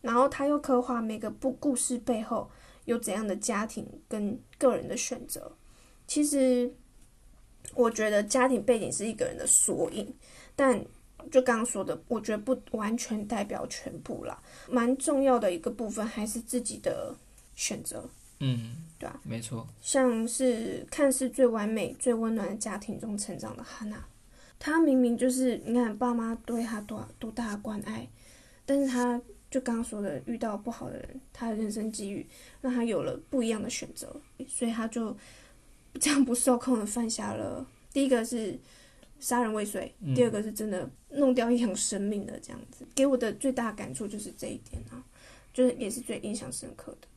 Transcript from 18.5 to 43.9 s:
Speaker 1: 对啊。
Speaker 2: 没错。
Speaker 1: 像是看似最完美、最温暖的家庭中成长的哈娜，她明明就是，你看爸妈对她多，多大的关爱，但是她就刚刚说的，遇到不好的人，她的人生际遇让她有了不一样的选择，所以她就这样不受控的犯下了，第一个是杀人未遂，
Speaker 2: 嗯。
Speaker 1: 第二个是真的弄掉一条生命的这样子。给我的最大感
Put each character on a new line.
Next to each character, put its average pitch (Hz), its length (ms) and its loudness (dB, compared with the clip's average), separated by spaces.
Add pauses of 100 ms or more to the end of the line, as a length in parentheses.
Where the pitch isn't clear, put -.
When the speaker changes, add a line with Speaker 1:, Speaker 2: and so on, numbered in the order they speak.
Speaker 1:
对 - 100 -10
啊。 - 140 -12
Speaker 2:
没 113 200 -8
错。 113 260 -10 (140)
Speaker 1:
像 240 440 4
是 240 640 0
看 277 220 4
似 262 180 0
最 254 160 6
完 220 220 2
美、 220 320 -2
最 247 140 2
温 226 200 0
暖 202 140 -2
的 202 80 -4
家 208 220 -6
庭 202 200 -8
中 202 200 -6
成 202 200 -8
长 - 200 -10
的 - 40 -14
哈 - 240 -12
娜， 214 160 -10 (560)
她 311 220 2
明 285 180 8
明 240 200 6
就 254 120 4
是， 254 360 2
你 220 80 0
看 233 240 4
爸 240 160 2
妈 226 200 0 (120)
对 233 180 -2
她 220 180 -4
多， 208 240 -8 (140)
多 226 100 -6
大 220 220 -4
的 202 60 -4
关 208 240 -6
爱， 226 260 -8 (580)
但 277 160 4
是 269 80 2
她 247 320 2 (300)
就 262 80 2
刚 233 160 -2
刚 233 80 -2
说 214 180 -6
的， 185 240 -4
遇 233 120 -4
到 220 180 -2
不 208 160 -6
好 - 180 -10
的 - 80 -10
人， - 240 -12 (120)
她 233 160 -6
的 214 60 -2
人 214 160 -2
生 214 200 -4
际 196 200 -8
遇 - 140 -8 (360)
让 254 120 -2
她 233 100 2
有 202 200 0
了 - 160 -4 (100)
不 254 140 2
一 226 60 0
样 220 120 -2
的 202 80 -4
选 - 240 -6
择， - 220 -14 (320)
所 - 180 -4
以 233 60 0
她 226 160 -2
就 220 280 -4 (840)
这 294 100 4
样 285 140 6
不 247 100 4
受 247 240 4
控 247 220 2
的 208 60 -2
犯 226 240 -2
下 208 240 -4
了， 233 320 -6 (260)
第 277 140 4
一 - 20 2
个 240 160 6
是 220 340 -4 (600)
杀 240 220 2
人 220 120 0
未 214 120 0
遂， - 340 -6
Speaker 2:
嗯。 147 160 0
Speaker 1:
第 247 80 8
二 233 60 6
个 214 120 0
是 220 120 -4
真 214 160 -4
的 180 200 -4 (200)
弄 277 240 6
掉 233 160 4
一 247 80 6
条 233 160 2
生 - 300 -2
命 202 220 -2
的 - 140 -10
这 - 140 -14
样 - 80 -12 (100)
子。 - 140 -18 (100)
给 269 100 8
我 269 120 4
的 220 160 0
最 269 180 0
大 233 220 -2
感 208 200 -10